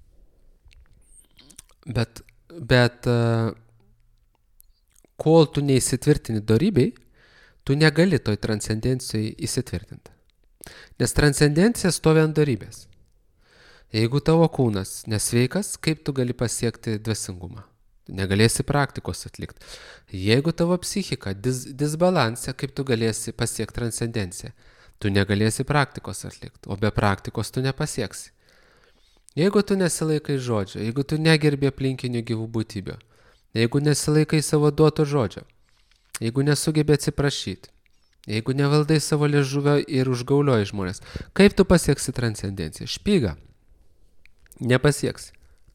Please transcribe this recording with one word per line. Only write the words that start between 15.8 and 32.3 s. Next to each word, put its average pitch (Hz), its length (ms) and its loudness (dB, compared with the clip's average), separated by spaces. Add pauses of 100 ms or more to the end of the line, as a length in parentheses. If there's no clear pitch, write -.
kaip 156 240 -2
tu 143 80 -4
gali 123 240 -2
pasiekti 113 600 -4
dvasingumą? 104 640 -8 (460)
Negalėsi 98 560 2
praktikos - 640 -4
atlikt. - 320 -14 (500)
Jeigu 113 400 0
tavo 175 300 0
psichika - 520 -6
dis-, 127 440 -4
disbalanse, 151 760 0
kaip - 220 -10
tu 139 100 -4
galėsi 117 520 -2
pasiekt - 400 -6
transcendenciją? 117 720 -6 (480)
Tu 101 140 0
negalėsi 101 500 2
praktikos - 640 -4
atlikt, - 400 -18
o 101 80 -6
be 101 160 0
praktikos - 640 -2
tu 131 80 -2
nepasieksi. - 680 -6 (1080)
Jeigu 202 240 4
tu 202 160 0
nesilaikai 156 600 -2
žodžio, 110 420 -4
jeigu 117 220 -4
tu 160 160 -4
negerbi 147 480 2
aplinkinių 127 580 -4
gyvų 113 200 -4 (100)